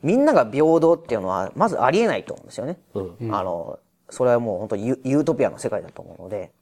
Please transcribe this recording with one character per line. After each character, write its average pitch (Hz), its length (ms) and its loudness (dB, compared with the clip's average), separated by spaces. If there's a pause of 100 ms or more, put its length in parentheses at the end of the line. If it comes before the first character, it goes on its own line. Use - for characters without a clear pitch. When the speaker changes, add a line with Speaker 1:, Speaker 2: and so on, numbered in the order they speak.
Speaker 1:
み 165 120 2
ん 277 100 2
な 311 80 4
が 127 160 4
平 156 300 4
等 165 140 6
っ 165 40 2
て 127 180 -4
い - 20 0
う 101 40 -2
の 92 80 -4
は、 92 260 -2
ま 202 140 2
ず 139 120 -4
あ 123 80 4
り 170 100 4
え 233 80 2
な 135 100 -2
い 92 60 -8
と - 100 -12
思 - 80 -16
う - 40 -20
ん - 20 -20
で - 60 -20
す - 60 -12
よ 120 60 -6
ね。 175 120 -8 (160)
Speaker 2:
う 101 80 -6 (260)
ん。 104 80 -2
Speaker 1:
あ 98 80 -2
の、 85 360 -8 (300)
そ - 160 -2
れ 123 60 4
は 120 80 4
も 113 160 -4
う 90 40 -6
本 107 100 -8
当 110 60 -4
に 104 120 -4
ユ-、 127 160 -2
ユ 135 180 0
ー - 20 0
ト 147 120 0
ピ 120 100 0
ア 98 40 2
の - 80 -12
世 - 120 -6
界 104 120 -6
だ 82 80 -16
と - 120 -20
思 85 180 -20
う - 40 -18
の 92 60 -14
で 92 220 -10 (100)